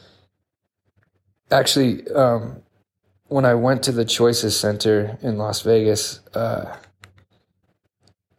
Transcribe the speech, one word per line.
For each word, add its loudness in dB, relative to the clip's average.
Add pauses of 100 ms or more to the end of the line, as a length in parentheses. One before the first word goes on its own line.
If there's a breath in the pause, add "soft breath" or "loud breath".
(1500 soft breath)
actually, 2
um, 0 (680)
when 0
I 6
went 0
to 0
the 0
Choices 0
Center 0
in -4
Las -6
Vegas, 0 (140)
uh, -6 (1600)